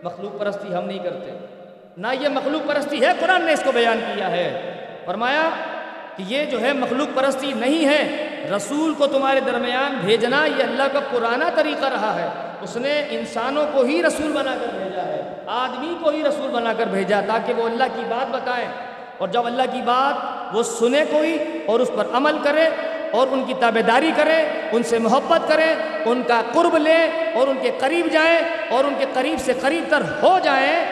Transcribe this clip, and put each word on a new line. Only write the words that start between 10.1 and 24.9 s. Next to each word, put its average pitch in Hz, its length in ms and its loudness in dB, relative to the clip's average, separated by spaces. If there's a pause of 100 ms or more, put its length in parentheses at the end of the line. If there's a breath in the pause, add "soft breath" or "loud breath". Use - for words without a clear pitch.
یہ 269 180 0
اللہ 240 300 0
کا 285 60 2 (120)
پرانا 240 440 0
طریقہ 294 300 0
رہا 220 300 -2
ہے، 175 140 -4 (320)
اس 196 160 -10
نے 269 160 -2 (160)
انسانوں 240 640 -2
کو 277 100 4
ہی 302 200 2
رسول 302 280 0
بنا 262 300 -2
کر - 60 -4 (100)
بھیجا 185 280 -6
ہے، - 160 -6 (240)
آدمی 247 480 -4 (100)
کو 311 60 4
ہی 302 140 -2
رسول 269 280 0
بنا 233 260 0
کر 226 80 2
بھیجا 196 420 0
تاکہ 226 260 0
وہ 226 120 0
اللہ 233 300 0
کی 233 140 -6
بات 240 260 -2
بتائیں، 240 320 -4 (500)
اور 190 100 -4
جب 233 180 0
اللہ 247 260 0
کی 240 140 -4
بات 262 300 2 (380)
وہ 226 100 2
سنے 254 480 2
کوئی 311 260 2 (280)
اور 226 140 2
اس 247 160 2
پر 208 180 0
عمل 294 300 2
کرے 302 260 4 (420)
اور 247 200 4
ان 262 160 0
کی 254 120 -4
تابعداری 233 560 4
کرے، 302 560 2
ان 233 120 2
سے 233 160 0